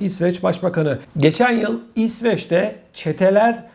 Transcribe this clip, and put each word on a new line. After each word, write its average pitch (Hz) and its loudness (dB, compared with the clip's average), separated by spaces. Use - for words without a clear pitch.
İsveç 180 -2
Başbakanı. 170 -2
Geçen 160 4
yıl 226 -2
İsveç'te 220 -2
çeteler 196 2